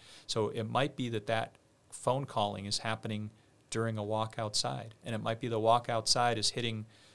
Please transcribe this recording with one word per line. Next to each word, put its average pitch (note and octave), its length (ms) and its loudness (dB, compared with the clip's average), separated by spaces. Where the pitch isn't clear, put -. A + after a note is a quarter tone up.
So G#2+ 220 2
it A2+ 160 -4
might A#2+ 320 0
be B2 140 -4
that A2 180 -4
that A2+ 260 0
phone C3 360 0
calling G2+ 400 0
is G2+ 120 -2
happening G#2+ 520 -4
during A2+ 260 0
a G#2+ 80 -2
walk A2 340 -2
outside, A2+ 640 -2
and A#2 120 -6
it G#2+ 80 -4
might A2+ 180 -2
be B2+ 80 -4
the A2+ 120 2
walk A2+ 280 6
outside A#2+ 480 4
is G#2+ 140 2
hitting A2+ 360 -4